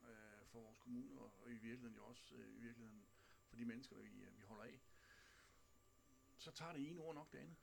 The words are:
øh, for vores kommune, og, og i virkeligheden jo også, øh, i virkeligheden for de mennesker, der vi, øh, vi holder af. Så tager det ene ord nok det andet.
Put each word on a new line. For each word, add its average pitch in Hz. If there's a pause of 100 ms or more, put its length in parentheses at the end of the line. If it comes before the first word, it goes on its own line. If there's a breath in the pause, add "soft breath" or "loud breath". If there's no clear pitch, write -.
øh, 107
for 117
vores 110
kommune, 123
og, 110 (100)
og 120
i 120
virkeligheden 113
jo 107
også, 120
øh, 113
i 110
virkeligheden 113 (420 loud breath)
for -
de 117
mennesker, 117
der 107
vi, 104
øh, 98
vi 104
holder 104
af. 131 (1600 loud breath)
Så 240
tager 165
det 147
ene 170
ord 160
nok 151
det -
andet. 156